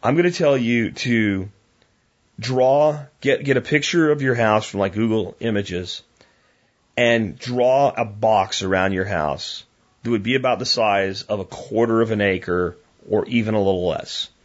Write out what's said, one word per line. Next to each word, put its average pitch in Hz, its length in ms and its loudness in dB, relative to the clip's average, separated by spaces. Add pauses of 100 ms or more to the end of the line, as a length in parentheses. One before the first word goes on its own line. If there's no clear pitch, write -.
I'm 131 140 2
gonna 175 140 2
tell 151 260 2
you 117 340 0
to 104 580 -2 (880)
draw, 135 680 2 (180)
get, 135 220 0
get 135 120 2
a 123 60 0
picture 151 480 0
of 147 100 0
your 131 140 2
house 107 320 2
from, 98 140 -4
like, 98 120 0
Google 110 480 -2
Images 101 640 -4 (920)
and 117 440 0
draw 123 580 2
a 113 80 -2
box 104 580 0
around 95 300 2
your 92 140 -2
house 78 580 -4 (380)
that 117 80 -4
would 110 120 0
be 117 120 -2
about 127 240 0
the 120 80 -6
size 98 560 0
of 104 180 -4
a 95 40 -6
quarter 113 580 0
of 113 80 0
an 107 100 0
acre 90 560 0 (320)
or 104 160 0
even 110 300 0
a 107 80 2
little 92 260 0
less. - 400 -6 (160)